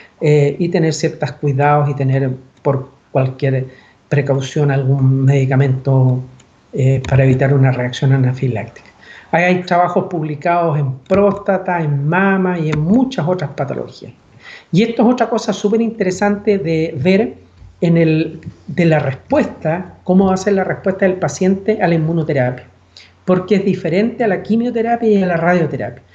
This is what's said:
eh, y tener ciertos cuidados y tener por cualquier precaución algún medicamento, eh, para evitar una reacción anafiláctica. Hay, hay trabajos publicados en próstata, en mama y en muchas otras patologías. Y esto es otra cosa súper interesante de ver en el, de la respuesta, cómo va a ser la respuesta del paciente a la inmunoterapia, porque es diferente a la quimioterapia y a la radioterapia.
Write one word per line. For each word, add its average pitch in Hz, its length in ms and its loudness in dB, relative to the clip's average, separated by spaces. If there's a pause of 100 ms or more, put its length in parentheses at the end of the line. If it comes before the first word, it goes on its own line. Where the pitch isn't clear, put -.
(220)
eh, 151 380 2
y 170 100 0
tener 160 240 0
ciertos - 400 -4
cuidados 143 560 2
y 143 40 -2
tener 135 360 0 (320)
por 131 280 -2 (220)
cualquier 131 560 -2 (420)
precaución 139 600 0
algún 135 540 2
medicamento, 131 960 2 (520)
eh, 131 340 0
para 135 160 2
evitar 135 300 2
una 131 180 4
reacción 127 400 -2
anafiláctica. 127 760 -2 (440)
Hay, 170 140 2
hay 180 180 2
trabajos 180 460 0
publicados 160 680 -2
en 135 180 -2 (120)
próstata, 190 760 0
en 143 260 -2
mama 185 520 0
y 156 100 -2
en 151 100 -2
muchas 196 460 0
otras 180 260 -4
patologías. 131 600 -8 (640)
Y 185 100 4
esto 233 200 0
es 247 100 4
otra 247 160 0
cosa 220 240 -2
súper 214 260 -2
interesante 202 800 -2
de 160 400 -2
ver 190 380 2 (440)
en 170 160 2
el, 160 460 0 (260)
de 175 180 0
la 156 140 4
respuesta, 165 1040 -4
cómo 185 220 4
va 190 80 2
a 185 40 0
ser 202 160 -2
la 190 120 0
respuesta 185 400 -2
del 185 100 2
paciente 190 640 -2
a 180 60 2
la 170 80 2
inmunoterapia, 151 720 -2 (580)
porque 185 320 2
es 190 100 0
diferente 190 580 0
a 226 40 2
la 180 160 -2
quimioterapia 233 640 -2
y 202 140 4
a - 20 0
la 175 120 0
radioterapia. 160 640 -2 (120)